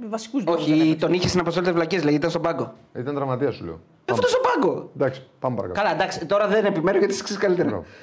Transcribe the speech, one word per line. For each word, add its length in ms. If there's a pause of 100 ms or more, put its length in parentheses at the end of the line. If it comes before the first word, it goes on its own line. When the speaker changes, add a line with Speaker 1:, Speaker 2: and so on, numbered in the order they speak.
Speaker 1:
βασικούς 360
λόγους 200
δεν 100
Speaker 2:
Όχι, 80
Speaker 1:
έπαιξε. 240
Speaker 2:
τον 60
είχε 160
στην 120
αποστολή 260
της 80
βλακίας, 280
λέγεται, 160
ήταν 120
στον 120
πάγκο. 320 (240)
Speaker 3:
Ήταν 160
τραυματίας, 400
σου 100
λέω. 160 (240)
Speaker 2:
Ε, 80
αυτό 160
στον 140
πάγκο. 540
Speaker 3:
Εντάξει, 300 (120)
πάμε 180
παρακάτω. 240
Speaker 2:
Καλά, 140
εντάξει, 320
τώρα 200
δεν 180
επιμένω 340
γιατί 140
σας 100
ξέρεις 200
καλύτερα. 260
Speaker 3:
Μπράβο. 160 (180)